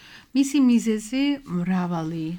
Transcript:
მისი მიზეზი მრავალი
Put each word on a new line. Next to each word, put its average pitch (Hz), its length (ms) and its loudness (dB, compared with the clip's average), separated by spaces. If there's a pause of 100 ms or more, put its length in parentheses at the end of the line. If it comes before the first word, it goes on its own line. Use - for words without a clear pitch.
(300)
მისი 277 300 0
მიზეზი 226 640 2 (200)
მრავალი 175 840 -2 (120)